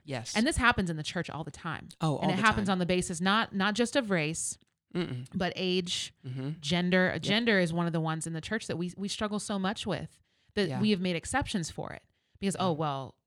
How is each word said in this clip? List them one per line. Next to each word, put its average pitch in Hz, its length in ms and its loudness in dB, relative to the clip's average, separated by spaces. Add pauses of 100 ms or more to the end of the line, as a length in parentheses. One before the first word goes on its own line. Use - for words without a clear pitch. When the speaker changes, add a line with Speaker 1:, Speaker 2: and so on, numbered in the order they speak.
Speaker 1:
Yes. 127 280 -6
Speaker 2:
And 220 120 6
this 320 100 2
happens 233 320 4
in 165 80 -2
the 151 60 -4
church 165 260 -4
all 156 160 -6
the 156 60 -12
time. - 380 -10 (120)
Speaker 1:
Oh, 156 160 2
Speaker 2:
And 196 120 0
Speaker 1:
all 190 40 4
Speaker 2:
it 185 40 2
Speaker 1:
the 190 60 0
Speaker 2:
happens 214 260 4
Speaker 1:
time. 202 40 4
Speaker 2:
on 185 60 2
the 180 80 0
basis 180 340 0
not, 202 340 2
not 202 200 2
just 233 220 2
of 254 140 2
race, 160 460 0 (380)
Speaker 1:
Mm-mm. 131 400 -2
Speaker 2:
but 185 200 0
age, 180 600 0 (120)
Speaker 1:
Mm-hmm. 131 240 -6 (120)
Speaker 2:
gender. 180 500 4
Speaker 1:
Yep. - 100 -4
Speaker 2:
Gender 208 380 4
is 165 140 2
one 170 120 2
of 170 60 -2
the 165 80 0
ones 160 260 -2
in 165 60 -6
the 160 80 -6
church 220 280 -4
that 165 100 -2
we, 175 180 -4
we 196 100 -6
struggle 208 320 -4
so 202 200 -4
much 190 280 -2
with 165 320 -4 (360)
that 202 140 2
Speaker 1:
Yeah. 131 120 -2
Speaker 2:
we 214 120 4
have 180 80 2
made 180 140 0
exceptions - 560 -2
for - 220 -8
it - 100 -14 (380)
because, 196 180 -2
oh, 180 140 2
Speaker 1:
Mm-hmm. 147 80 -2
Speaker 2:
well, 135 340 -4 (120)